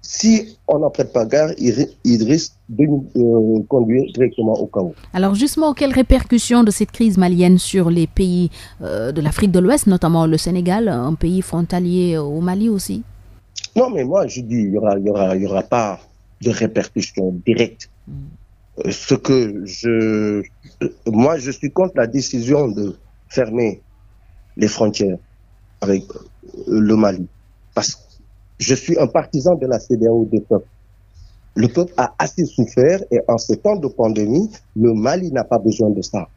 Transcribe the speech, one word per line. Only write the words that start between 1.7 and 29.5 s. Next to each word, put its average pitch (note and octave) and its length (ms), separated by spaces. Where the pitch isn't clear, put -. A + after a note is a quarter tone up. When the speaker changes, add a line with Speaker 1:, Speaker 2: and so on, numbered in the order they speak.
Speaker 1:
ri-, B2+ 320
il A#2 200
risque D#3 300
de A#2+ 160
nous, C#3+ 220
euh, A2 520
conduire B2 440
directement A2 420
au G#2 120
chaos. F#2 280
Speaker 2:
Alors G3 240
justement, D4 380
quelles C#4 180
répercussions A#3+ 720
de G#3 80
cette - 180
crise A3 260
malienne F3+ 420
sur F3 320
les E3+ 180
pays, F3+ 420
euh, A2 300
de D#3 80
l'Afrique D#3 320
de F3+ 80
l'Ouest, A#3+ 260
notamment E3 400
le D#3+ 120
Sénégal, F3+ 500
un C3+ 260
pays F3 280
frontalier F3 760
au D3 220
Mali F#3 280
aussi ? G3+ 360
Speaker 1:
Non, B3 140
mais D#3+ 140
moi, E3 220
je B2 140
dis, A#2 160
il G#2 160
y G#2 60
aura, G2+ 200
il G2 80
y G#2 40
aura, F#2+ 260
il F#2+ 60
y G2 40
aura F#2+ 160
pas G#2+ 380
de B2 100
répercussions G2 840
directes. A2+ 420
Speaker 2:
Mm. - 40
Speaker 1:
Euh, - 40
ce - 240
que A2 500
je, F#2+ 240
euh, - 60
moi, B2 320
je B2+ 140
suis C#3 180
contre F#3 260
la A#2 120
décision C3 600
de G2+ 280
fermer A2+ 520
les G#2+ 120
frontières G2+ 500
avec, G2 300
euh, - 100
le G#2+ 280
Mali. F#2+ 300
Parce - 200
que - 80
je C3 180
suis E3+ 220
un C#3 80
partisan D#3+ 500